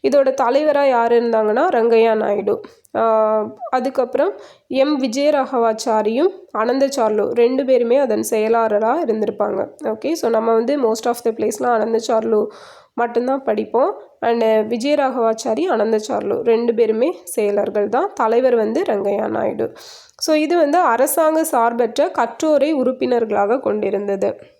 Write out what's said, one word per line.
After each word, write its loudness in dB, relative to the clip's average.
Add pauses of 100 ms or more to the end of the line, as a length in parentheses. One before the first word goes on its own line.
இதோட 2
தலைவரா 2
யார் 2
இருந்தாங்கன்னா, 2
ரங்கையா 4
நாயுடு. 0 (420)
ஆஹ், 2 (220)
அதுக்கப்புறம் -2 (340)
எம் 0
விஜயராகவாச்சாரியும் 0 (260)
அனந்தசார்லு 0
ரெண்டு 2
பேருமே 2
அதன் 0
செயலாளரா 2
இருந்திருப்பாங்க. -2 (140)
ஓகே, -4
so -2
நம்ம 2
வந்து 2
most 0
of -2
the 0
place-லாம் -2
அனந்தசார்லு 0 (560)
மட்டும்தான் -2
படிப்போம். -2 (280)
And 0
விஜயராகவாச்சாரி, 0 (100)
அனந்தசார்லு -2
ரெண்டு 2
பேருமே 0 (260)
செயலர்கள் 0
தான். -2
தலைவர் 2
வந்து 0
ரங்கையா -2
நாயுடு. -2 (580)
So 2
இது 2
வந்து 2 (140)
அரசாங்க 2
சார்பற்ற 0 (100)
கற்றோரை 0
உறுப்பினர்களாக 0
கொண்டிருந்தது. -2 (300)